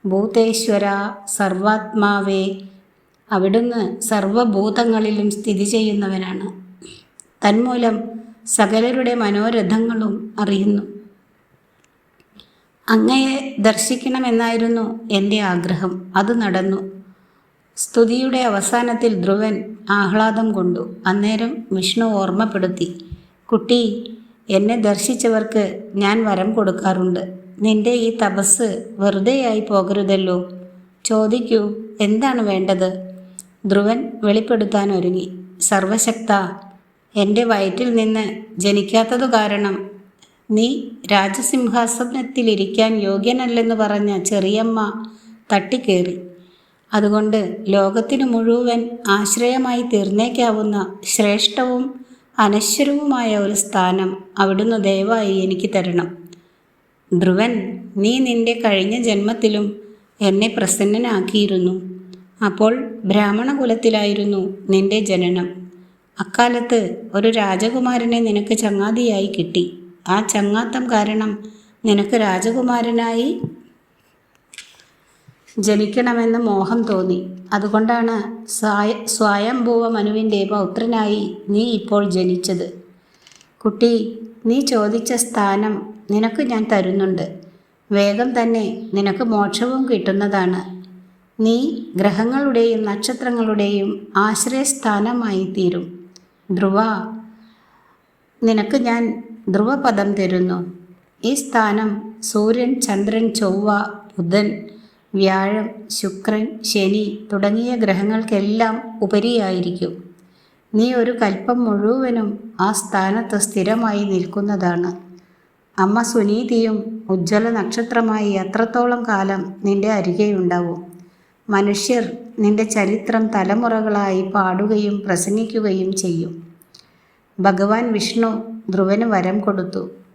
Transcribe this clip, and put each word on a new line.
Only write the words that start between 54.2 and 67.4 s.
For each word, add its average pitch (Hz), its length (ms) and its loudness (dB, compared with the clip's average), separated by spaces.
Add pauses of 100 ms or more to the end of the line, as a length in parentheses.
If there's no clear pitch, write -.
അവിടുന്ന് 202 460 2
ദയവായി 196 560 2
എനിക്ക് 190 300 -2
തരണം. 175 380 0 (1000)
"ധ്രുവൻ, 185 420 4 (440)
നീ 202 220 2
നിന്റെ 233 360 2
കഴിഞ്ഞ 214 480 2
ജന്മത്തിലും 214 640 2 (540)
എന്നെ 202 280 2
പ്രസന്നനാക്കിയിരുന്നു. 202 1300 0 (720)
അപ്പോൾ 214 260 2 (320)
ബ്രാഹ്മണ 208 480 2
കുലത്തിലായിരുന്നു 208 920 0 (280)
നിന്റെ 190 300 2
ജനനം. 180 480 0 (720)
അക്കാലത്ത് 240 640 0 (340)
ഒരു 202 160 4
രാജകുമാരനെ 233 880 0